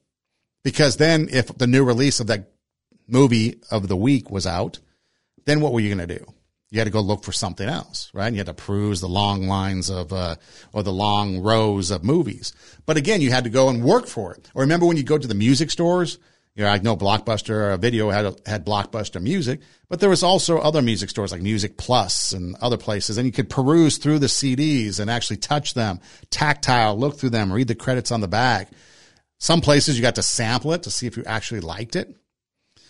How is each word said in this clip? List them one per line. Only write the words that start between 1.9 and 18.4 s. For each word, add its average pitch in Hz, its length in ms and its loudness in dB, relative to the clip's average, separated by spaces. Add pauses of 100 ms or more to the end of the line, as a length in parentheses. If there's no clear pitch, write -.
of 110 60 -4
that 104 240 -4 (540)
movie 117 540 4 (100)
of 98 200 -2
the 95 80 0
week 127 340 0
was 92 160 -4
out, 92 320 -4 (640)
then 151 160 2
what 147 140 2
were 113 80 2
you 104 80 0
gonna 92 180 -4
do? - 180 -10 (440)
You 107 100 -2
had 113 60 0
to 104 60 -2
go 107 100 0
look 98 240 -2
for 98 80 -8
something 98 340 -6
else, - 460 -10
right? 98 140 -4
And 117 80 -4
you 98 40 -4
had 95 80 -6
to 87 60 -10
peruse 101 480 -4
the 92 80 -6
long 98 380 0
lines 95 420 -2
of, 90 220 -8
uh, 90 240 -6 (380)
or 107 100 -4
the 98 100 -4
long 104 460 0
rows 104 520 0
of 87 120 -4
movies. 131 500 -2 (320)
But 156 120 0
again, 175 240 2
you 127 100 2
had 127 120 2
to 120 60 -6
go 131 200 4
and 120 140 -2
work 226 240 4
for 95 260 -10
it. - 200 -20
Or 131 80 -2
remember 165 240 4
when 170 120 4
you 139 60 -2
go 151 140 2
to 139 100 -6
the 107 80 -4
music 127 360 4
stores? 170 480 0 (360)
You 104 80 -4
know, 101 60 2
I 101 100 4
know 104 180 0
Blockbuster, 104 760 0
uh, 95 40 -2
Video 107 320 0
had, 101 260 -2 (120)